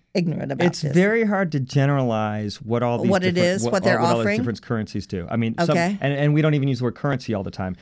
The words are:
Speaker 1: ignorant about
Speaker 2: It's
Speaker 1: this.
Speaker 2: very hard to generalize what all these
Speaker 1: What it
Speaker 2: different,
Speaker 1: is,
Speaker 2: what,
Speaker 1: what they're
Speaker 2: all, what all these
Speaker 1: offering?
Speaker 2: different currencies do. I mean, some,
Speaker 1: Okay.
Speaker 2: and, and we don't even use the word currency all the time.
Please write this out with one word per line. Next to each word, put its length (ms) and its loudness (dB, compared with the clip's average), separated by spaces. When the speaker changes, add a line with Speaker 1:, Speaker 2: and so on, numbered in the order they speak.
Speaker 1:
ignorant 400 -2
about 140 0
Speaker 2:
It's 160 -2
Speaker 1:
this. 100 -2
Speaker 2:
very 320 4
hard 280 0
to 80 0
generalize 1000 0
what 220 -2
all 180 0
these 80 2
Speaker 1:
What 140 2
it 80 2
Speaker 2:
different, 240 2
Speaker 1:
is, 80 -2
Speaker 2:
what, 80 0
Speaker 1:
what 120 0
they're 140 4
Speaker 2:
all, 60 2
what 80 4
all 60 2
these 80 0
Speaker 1:
offering? 120 0
Speaker 2:
different 240 -4
currencies 460 -4
do. 200 -6
I 80 -4
mean, 220 0
some, 120 0
Speaker 1:
Okay. 300 0
Speaker 2:
and, 120 0
and 220 2
we 80 4
don't 120 4
even 140 0
use 100 -2
the 60 -4
word 100 -2
currency 400 -4
all 80 -2
the 80 -6
time. 320 -6